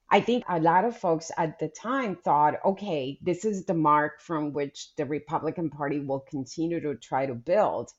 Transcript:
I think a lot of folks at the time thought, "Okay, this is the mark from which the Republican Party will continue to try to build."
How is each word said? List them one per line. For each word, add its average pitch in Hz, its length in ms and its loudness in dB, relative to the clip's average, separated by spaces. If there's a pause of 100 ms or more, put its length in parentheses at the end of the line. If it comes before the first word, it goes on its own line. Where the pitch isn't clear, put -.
I 202 120 6
think 233 260 0
a 170 140 0
lot 175 240 6
of 240 100 -2
folks 165 420 -2
at 160 220 -4
the 156 80 -4
time 226 480 -4
thought, 147 480 2
"Okay, 170 580 -2
this 175 220 -2
is 202 220 -2
the 190 80 0
mark 151 480 4
from 151 320 -4
which 143 420 -6
the 147 100 -2
Republican 151 640 -4
Party 147 300 -4
will 135 220 -4
continue 160 580 -6
to 147 160 -6
try 135 300 -4
to 127 100 -4
build." 123 640 0